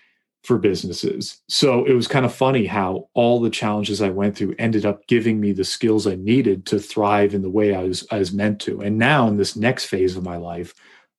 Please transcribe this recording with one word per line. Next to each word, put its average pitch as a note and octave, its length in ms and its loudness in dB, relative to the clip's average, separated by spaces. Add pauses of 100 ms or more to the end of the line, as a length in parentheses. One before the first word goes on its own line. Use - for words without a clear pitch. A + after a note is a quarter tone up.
(440)
for A#2+ 160 2
businesses. - 920 -2
So B2+ 360 2
it C#3 80 4
was A#2+ 140 2
kind C3+ 160 0
of A#2 80 0
funny C3 360 0
how F#2+ 480 -4
all A#2+ 260 4
the A2+ 80 0
challenges G#2+ 500 -2
I G2 120 2
went G2+ 260 -2
through G2 220 -2
ended A2 260 0
up G2+ 220 -4
giving A2+ 340 2
me G2+ 120 2
the F#2 100 -2
skills G#2+ 420 0
I G2 80 2
needed G2 540 0
to G#2+ 100 0
thrive G#2 560 0
in G2+ 80 -2
the F#2+ 80 -4
way G#2 240 2
I F#2 80 -2
was, F#2 300 -4
I G#2+ 80 -2
was F#2 120 0
meant G2+ 300 -2
to. - 180 -6
And G#2 200 -2
now C3 280 4
in G#2+ 100 0
this G2 180 0
next A#2 300 -2
phase F#2 300 0
of F#2 80 -8
my F2 140 -8
life, E2+ 380 -10 (440)